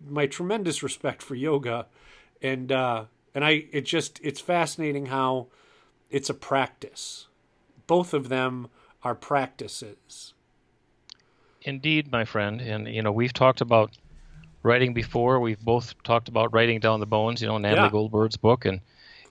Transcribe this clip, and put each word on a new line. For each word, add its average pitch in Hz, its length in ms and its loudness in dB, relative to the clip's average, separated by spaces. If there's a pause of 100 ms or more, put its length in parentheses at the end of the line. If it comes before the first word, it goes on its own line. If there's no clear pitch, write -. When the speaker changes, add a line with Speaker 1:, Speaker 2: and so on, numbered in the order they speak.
Speaker 1:
my 143 200 -2
tremendous 180 560 -4
respect 135 400 -6
for - 120 -10
yoga, 127 520 -2 (560)
and, 131 300 -4
uh, 123 320 0 (300)
and 139 100 0
I, 151 280 2
it 147 100 -2
just, - 400 -4
it's 147 180 -6
fascinating 151 640 -2
how 131 400 -2 (640)
it's 139 180 -2
a 143 60 -4
practice. - 920 -6 (600)
Both 175 260 2
of 139 160 -2
them 127 400 -2 (340)
are 123 120 -2
practices. - 1200 -6 (1300)
Speaker 2:
Indeed, 147 480 -2
my 117 140 0
friend. 107 360 -2
And, 110 280 -6
you 110 140 -4
know, 107 100 2
we've 120 200 0
talked 131 280 6
about 117 300 4 (720)
writing 123 320 4
before. 120 460 2
We've 110 200 -2
both 117 420 0
talked 117 260 0
about 113 240 0
writing 113 280 4
down 110 200 4
the 104 60 -4
bones, 110 360 0
you 107 60 -2
know, 107 100 -2
Natalie 104 280 4
Speaker 1:
Yeah. 113 40 0
Speaker 2:
Goldberg's 107 460 0
book. 120 280 4
And, 95 160 -2 (500)